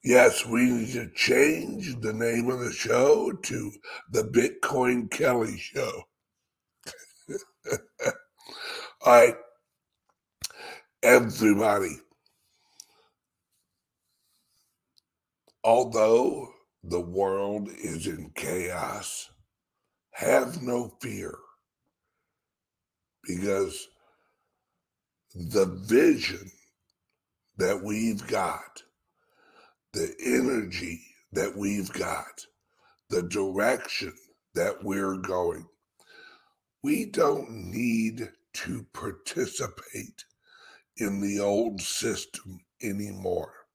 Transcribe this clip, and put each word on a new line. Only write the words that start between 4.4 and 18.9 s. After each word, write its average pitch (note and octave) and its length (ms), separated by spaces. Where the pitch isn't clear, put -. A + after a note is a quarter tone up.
Kelly A#2 480
Show. - 420
<laughs> - 80
All B2 80
right, A#2+ 220
everybody. G#2+ 960
Although A2+ 840
the F2 180
world G2 680
is E2 380
in D#2 260
chaos, F2+ 960